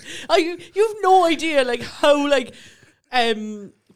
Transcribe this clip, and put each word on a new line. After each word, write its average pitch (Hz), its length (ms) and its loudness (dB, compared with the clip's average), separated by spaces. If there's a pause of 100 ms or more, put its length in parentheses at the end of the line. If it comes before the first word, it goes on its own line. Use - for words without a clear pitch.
(300)
I, 330 80 2
you 359 500 -2
have 427 140 -12
no 381 240 6
idea, 294 380 0
like, 240 180 -4
how, 285 460 2
like, 269 260 -2 (580)
um, 214 600 -2 (240)